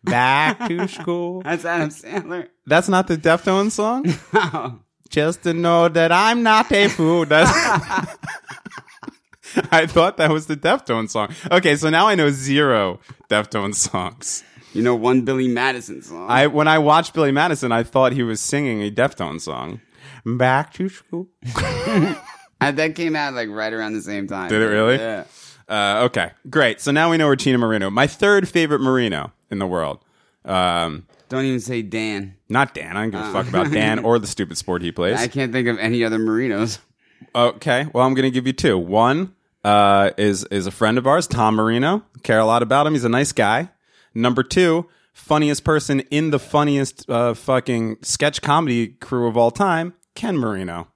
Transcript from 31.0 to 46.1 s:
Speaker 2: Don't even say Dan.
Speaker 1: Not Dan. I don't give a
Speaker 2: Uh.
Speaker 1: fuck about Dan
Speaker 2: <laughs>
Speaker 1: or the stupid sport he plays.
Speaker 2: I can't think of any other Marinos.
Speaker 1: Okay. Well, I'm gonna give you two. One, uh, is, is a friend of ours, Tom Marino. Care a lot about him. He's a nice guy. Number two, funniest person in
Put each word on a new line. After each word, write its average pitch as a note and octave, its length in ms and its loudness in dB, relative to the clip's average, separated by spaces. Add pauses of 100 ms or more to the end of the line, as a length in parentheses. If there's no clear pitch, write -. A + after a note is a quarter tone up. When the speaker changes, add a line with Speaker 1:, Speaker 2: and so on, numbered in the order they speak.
Speaker 2:
Don't C3 160 -4
even B2+ 160 -2
say A#2+ 220 -6
Dan. G#2 560 -6 (100)
Speaker 1:
Not C3 260 0
Dan. E2 220 -12
I G#2 60 -4
don't A2 100 -4
give G2 80 -8
a - 60 -8
Speaker 2:
Uh. - 80 -10
Speaker 1:
fuck G2 160 -2
about F#2+ 220 -2
Dan G#2+ 280 0
Speaker 2:
<laughs> F#2+ 60 -6
Speaker 1:
or A#2 140 4
the G2+ 60 -6
stupid E2 320 -8
sport F2+ 260 -4
he E2+ 100 -6
plays. F#2+ 260 0
Speaker 2:
I A#2+ 80 -2
can't C3 240 -4
think B2 160 -2
of A#2 120 -2
any A#2 260 0
other A2+ 120 -2
Marinos. A2 600 -2 (560)
Speaker 1:
Okay. B2 580 0
Well, B2 140 4
I'm C3+ 60 0
gonna C3 180 2
give B2+ 160 -2
you C3 60 -2
two. A#2 240 0
One, A#2 580 0 (300)
uh, G2+ 520 6
is, G2+ 280 0
is G2 200 -4
a G2 60 -6
friend A2+ 260 0
of B2+ 80 -2
ours, D#3 220 2
Tom A2 280 0
Marino. B2 480 0 (200)
Care A2 160 2
a A2 60 4
lot A#2 180 4
about C3+ 240 2
him. D#3 60 0
He's B2+ 100 -2
a A#2 60 0
nice C3 240 0
guy. A#2+ 360 0 (460)
Number B2 280 0
two, E3+ 440 0 (240)
funniest D3+ 540 -2
person D3+ 340 0 (100)
in D3+ 220 0